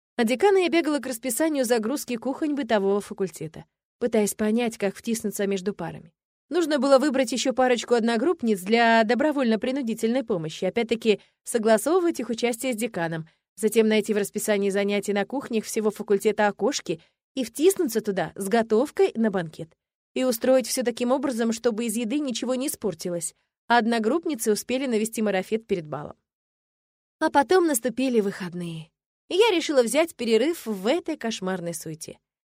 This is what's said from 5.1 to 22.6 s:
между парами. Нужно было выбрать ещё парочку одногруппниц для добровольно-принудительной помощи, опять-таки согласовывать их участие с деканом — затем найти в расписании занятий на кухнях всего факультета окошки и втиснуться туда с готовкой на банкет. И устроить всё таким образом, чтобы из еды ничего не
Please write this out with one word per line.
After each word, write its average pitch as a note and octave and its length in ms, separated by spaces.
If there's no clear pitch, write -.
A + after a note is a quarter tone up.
между G3 280
парами. D#3+ 400
Нужно D4+ 300
было C#4 200
выбрать C4 340
ещё B3+ 200
парочку B3 420
одногруппниц A#3 680
для A3+ 420
добровольно-принудительной A#3+ 1200
помощи, E3 400
опять-таки A3+ 560
согласовывать C4+ 800
их A3+ 80
участие A#3+ 440
с G#3 40
деканом — E3+ 500
затем A3 340
найти G#3+ 240
в G#3 40
расписании G3+ 520
занятий G3+ 420
на G3+ 140
кухнях A3+ 400
всего G#3+ 260
факультета G#3 560
окошки G3 540
и C4 80
втиснуться D4 560
туда G3 360
с G3 120
готовкой A3+ 680
на A3+ 160
банкет. E3 440
И B3+ 100
устроить B3+ 420
всё - 160
таким A#3+ 300
образом, B3 400
чтобы A#3 340
из G#3+ 120
еды A#3+ 220
ничего B3+ 360
не C4 120